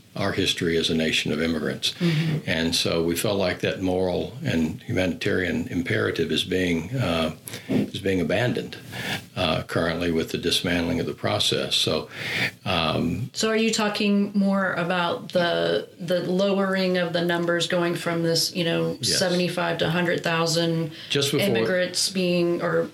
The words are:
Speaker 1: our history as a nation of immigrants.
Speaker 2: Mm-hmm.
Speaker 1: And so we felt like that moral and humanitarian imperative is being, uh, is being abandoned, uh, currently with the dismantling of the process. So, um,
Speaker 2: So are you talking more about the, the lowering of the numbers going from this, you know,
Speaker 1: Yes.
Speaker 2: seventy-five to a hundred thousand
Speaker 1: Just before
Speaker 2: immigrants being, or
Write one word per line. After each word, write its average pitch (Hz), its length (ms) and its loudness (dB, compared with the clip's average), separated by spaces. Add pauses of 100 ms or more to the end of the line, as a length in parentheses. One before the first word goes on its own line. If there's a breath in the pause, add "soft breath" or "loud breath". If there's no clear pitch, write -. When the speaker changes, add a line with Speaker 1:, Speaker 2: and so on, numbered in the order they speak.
(160)
Speaker 1:
our 98 160 0
history 87 440 0
as 82 140 2
a 85 40 0
nation 80 380 0
of 76 80 -2
immigrants. 76 520 -2
Speaker 2:
Mm-hmm. 156 520 0
Speaker 1:
And 82 300 0
so 85 280 2
we 85 120 0
felt 101 240 0
like 90 220 0
that 98 200 -2
moral 90 640 0
and 82 380 0
humanitarian 92 880 0
imperative 87 640 0
is 80 100 2
being, 92 540 0
uh, 82 360 0 (360 loud breath)
is - 320 0
being 95 200 2
abandoned, 92 560 0 (600 loud breath)
uh, 87 260 0
currently 85 480 0
with 80 200 0
the 90 80 -2
dismantling 85 600 0
of 80 80 0
the 73 80 -4
process. 101 640 0
So, - 320 0 (560 loud breath)
um, 82 680 0
Speaker 2:
So 220 160 0
are 220 60 2
you 220 160 2
talking 208 640 2
more 196 400 2
about 175 540 0
the, 170 600 2 (120)
the 175 220 0
lowering 190 760 2
of 170 140 0
the 175 120 2
numbers 170 440 2
going 175 260 2
from 170 300 -2
this, 165 300 0
you 180 100 0
know, 165 360 0
Speaker 1:
Yes. - 160 0
Speaker 2:
seventy-five 175 640 0
to 175 80 0
a 165 40 2
hundred 175 340 0
thousand 165 640 2 (180 loud breath)
Speaker 1:
Just 143 220 0
before 156 160 2
Speaker 2:
immigrants 185 640 0
being, 175 520 2
or 165 320 0